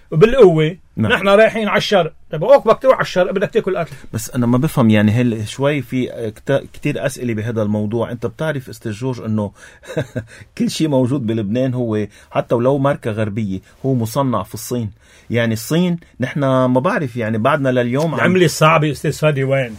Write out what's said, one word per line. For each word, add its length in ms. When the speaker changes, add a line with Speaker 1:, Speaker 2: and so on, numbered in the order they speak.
Speaker 1:
بالقوة. 640
Speaker 2:
نعم. 160
Speaker 1:
نحن 160
رايحين 400
على 100
الشرق. 340
طب 140
أوك 220
بدك 160
تروح 120
على 80
الشرق، 280
بدك 200
تاكل 260
قتل. 160
Speaker 2:
بس 180
أنا 160
ما 120
بفهم، 320
يعني، 220
هل 360
شوي 340
في 540
كتا-، 360
كتير 340
أسئلة 280
بهذا 280
الموضوع. 480
أنت 160
بتعرف، 420
أستاذ 240
جورج، 280
إنه 320
<laughs> 540
كل 120
شيء 180
موجود 380
بلبنان 480
هو، 320
حتى 240
ولو 240
ماركة 320
غربية، 480
هو 80
مصنع 480
في 120
الصين. 360
يعني 220
الصين، 440
نحن 200
ما 400
بعرف، 360
يعني، 220
بعدنا 300
لليوم 460
عم 0
Speaker 1:
العملة 300
الصعبة، 460
أستاذ 220
فادي، 320
وين؟ 340